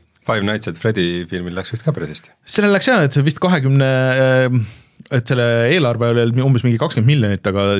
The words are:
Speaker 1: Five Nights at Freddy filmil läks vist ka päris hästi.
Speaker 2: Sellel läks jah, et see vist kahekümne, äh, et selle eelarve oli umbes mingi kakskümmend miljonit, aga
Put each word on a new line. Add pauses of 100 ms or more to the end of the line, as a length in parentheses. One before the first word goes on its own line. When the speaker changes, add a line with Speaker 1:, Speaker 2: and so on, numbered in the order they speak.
(280)
Speaker 1:
Five
Nights
at
Freddy
filmil
läks
vist
ka
päris
hästi. (140)
Speaker 2:
Sellel
läks
jah,
et
see
vist
kahekümne, (320)
äh, (640)
et
selle (220)
eelarve
oli
umbes
mingi
kakskümmend
miljonit,
aga